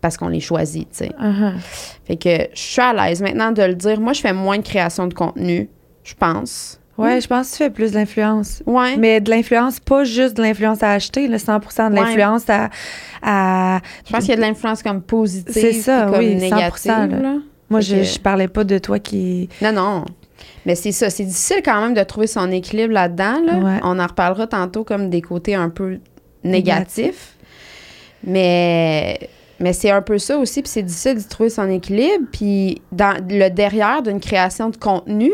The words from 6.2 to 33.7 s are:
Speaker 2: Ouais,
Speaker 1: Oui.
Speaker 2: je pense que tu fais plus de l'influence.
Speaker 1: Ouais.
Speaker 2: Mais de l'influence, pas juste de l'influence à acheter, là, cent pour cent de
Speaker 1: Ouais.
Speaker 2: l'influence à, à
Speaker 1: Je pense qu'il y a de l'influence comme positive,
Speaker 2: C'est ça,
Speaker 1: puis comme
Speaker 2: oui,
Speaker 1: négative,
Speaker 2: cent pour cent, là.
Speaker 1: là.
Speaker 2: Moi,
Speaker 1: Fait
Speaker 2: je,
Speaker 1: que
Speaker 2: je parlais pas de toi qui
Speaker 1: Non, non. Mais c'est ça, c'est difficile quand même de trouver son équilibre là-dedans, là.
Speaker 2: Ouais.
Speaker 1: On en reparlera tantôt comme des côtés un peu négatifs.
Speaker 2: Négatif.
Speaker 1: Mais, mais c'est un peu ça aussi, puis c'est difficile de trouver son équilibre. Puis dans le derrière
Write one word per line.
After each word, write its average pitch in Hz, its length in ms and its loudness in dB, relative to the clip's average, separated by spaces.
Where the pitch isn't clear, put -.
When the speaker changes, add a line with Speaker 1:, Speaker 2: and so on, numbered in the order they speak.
Speaker 2:
Ouais, 226 180 2
Speaker 1:
Oui. 254 80 2
Speaker 2:
je - 40 -8
pense 254 220 0
que - 40 -10
tu - 60 -12
fais 294 120 0
plus 214 200 -2
de 202 60 -2
l'influence. 214 720 0
Speaker 1:
Ouais. 247 300 2
Speaker 2:
Mais 220 240 6
de 208 80 -2
l'influence, 233 520 2
pas 277 240 4
juste 240 320 0
de 226 60 2
l'influence 220 420 2
à 208 80 4
acheter, 233 340 0
là, 226 140 0
cent 214 180 0
pour 208 140 -8
cent 220 180 2
de 202 60 2
Speaker 1:
Ouais. 220 60 6
Speaker 2:
l'influence 226 460 2
à, 214 220 2
à 185 600 2
Speaker 1:
Je - 60 -8
pense 226 80 0
qu'il 196 80 -2
y 262 60 4
a - 20 2
de 226 60 2
l'influence 220 380 -2
comme 196 220 -4
positive, 190 500 -2
Speaker 2:
C'est 226 200 4
ça, 226 300 2
Speaker 1:
puis 202 100 2
comme 202 120 4
Speaker 2:
oui, 214 120 4
Speaker 1:
négative, 185 240 2
Speaker 2:
cent 175 80 2
pour - 100 -6
cent, 220 280 2
là. 269 120 0
Speaker 1:
là. 269 160 0
Speaker 2:
Moi, 220 100 4
Speaker 1:
Fait 202 60 2
Speaker 2:
je, 196 100 2
Speaker 1:
que 190 80 4
Speaker 2:
je 185 160 -4
parlais 190 260 2
pas 202 160 -2
de 196 160 2
toi 202 220 -2
qui 180 480 -4
Speaker 1:
Non, 214 100 2
non. 190 320 0
Mais 180 100 2
c'est 202 160 -4
ça, 208 180 0
c'est 196 140 -6
difficile 190 400 -2
quand 220 160 2
même 240 140 0
de 208 100 2
trouver 214 240 -2
son 185 240 -2
équilibre 214 400 -2
là-dedans, 190 520 0
là. 330 140 2
Speaker 2:
Ouais. 190 240 2
Speaker 1:
On 180 160 0
en 180 80 0
reparlera 190 400 0
tantôt 208 380 -4
comme 202 260 -2
des 170 120 -2
côtés 175 340 -4
un 170 140 0
peu 185 280 -8
négatifs. 185 580 0
Speaker 2:
Négatif. 359 280 -4
Speaker 1:
Mais, 175 920 2
mais 180 120 2
c'est 202 180 0
un 196 120 4
peu 208 160 0
ça 277 200 -2
aussi, 277 240 -2
puis - 80 -10
c'est 214 120 -4
difficile 185 340 -2
de 208 120 -6
trouver 226 220 0
son 208 180 -2
équilibre. 233 640 0
Puis 196 480 0
dans 196 240 2
le 196 220 4
derrière 208 520 0